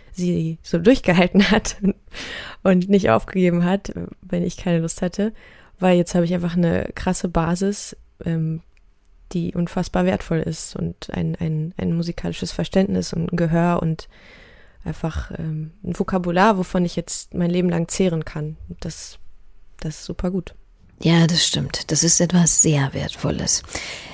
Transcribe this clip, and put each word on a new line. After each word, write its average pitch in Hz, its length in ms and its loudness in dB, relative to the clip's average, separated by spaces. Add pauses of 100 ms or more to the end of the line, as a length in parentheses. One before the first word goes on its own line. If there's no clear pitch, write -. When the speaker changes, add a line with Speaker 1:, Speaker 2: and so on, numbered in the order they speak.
(120)
Speaker 1:
sie 170 500 -2
so - 160 -2
durchgehalten 185 720 4
<laughs> - 0 -
hat - 260 2 (840)
und 185 260 4
nicht 196 220 4
aufgegeben 175 540 2
hat, 190 280 -2 (280)
wenn 180 220 -4
ich 180 140 -4
keine 170 240 0
Lust 165 220 -4
hatte, 202 300 -2 (460)
weil 180 180 4
jetzt 175 180 2
habe 175 100 4
ich 170 100 0
einfach 175 220 -2
eine 170 380 2
krasse - 340 -2
Basis, 180 680 -2 (280)
ähm, 160 360 -2 (720)
die 175 220 -4
unfassbar 180 500 -2
wertvoll 180 360 0
ist - 360 -6
und 170 340 -8
ein, 165 260 -2
ein, 160 420 -4
ein 180 160 -2
musikalisches 170 580 -4
Verständnis 185 600 0
und 170 200 -4
ein 175 40 -2
Gehör 170 440 2
und 160 280 -2 (760)
einfach, - 540 -6
ähm, 156 340 -6 (100)
ein 175 160 -6
Vokabular, 185 600 2
wovon 180 260 0
ich 170 120 -4
jetzt - 380 -8
mein 175 160 0
Leben 180 200 2
lang 170 180 0
zehren 165 360 0
kann. 156 320 -8 (240)
Das, - 380 -10 (640)
das 156 200 -8
ist - 40 -18
super 180 260 -4
gut. 185 240 -6 (460)
Speaker 2:
Ja, 165 260 6
das 165 180 2
stimmt. - 460 -4
Das 151 140 2
ist - 160 4
etwas 170 420 6
sehr 143 300 4
Wertvolles. - 680 -4 (520)